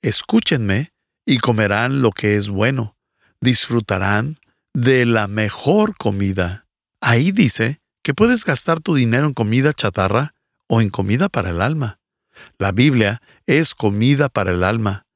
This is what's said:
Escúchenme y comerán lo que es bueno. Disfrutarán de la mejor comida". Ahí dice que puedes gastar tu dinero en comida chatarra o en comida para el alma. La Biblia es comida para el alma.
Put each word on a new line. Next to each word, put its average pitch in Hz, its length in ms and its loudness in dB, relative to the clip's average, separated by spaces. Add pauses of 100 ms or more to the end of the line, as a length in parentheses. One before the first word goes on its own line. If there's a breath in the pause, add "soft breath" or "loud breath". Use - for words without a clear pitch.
Escúchenme 123 880 0 (320)
y 127 140 2
comerán 113 640 0
lo 113 80 4
que 104 260 0
es 101 120 -2
bueno. 113 480 -2 (440)
Disfrutarán 113 960 0 (340)
de 127 320 2
la 110 240 0
mejor 147 680 0
comida". 95 720 -4 (340)
Ahí 127 320 2
dice 143 480 2 (220)
que 143 120 -4
puedes 233 300 2
gastar 160 360 0
tu 170 140 -4
dinero 127 320 2
en 143 80 -2
comida 120 400 0
chatarra 104 600 -2 (320)
o 113 140 2
en 104 100 0
comida 110 380 -2
para 92 220 -4
el 85 100 -4
alma. 131 400 -4 (580 loud breath)
La 98 140 -2
Biblia 117 480 2 (260 soft breath)
es 151 280 2
comida 127 540 0
para 95 240 -2
el 90 120 0
alma. 101 400 -2 (120)